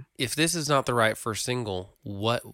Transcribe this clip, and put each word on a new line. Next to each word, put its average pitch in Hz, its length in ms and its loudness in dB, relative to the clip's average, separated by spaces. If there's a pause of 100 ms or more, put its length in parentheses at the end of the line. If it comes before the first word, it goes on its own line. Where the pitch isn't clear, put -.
(180)
If 131 180 -2
this 165 200 2
is 147 140 -2
not 139 160 4
the 127 80 0
right 110 240 4
first - 260 -4
single, 104 600 -4
what 104 400 -2 (100)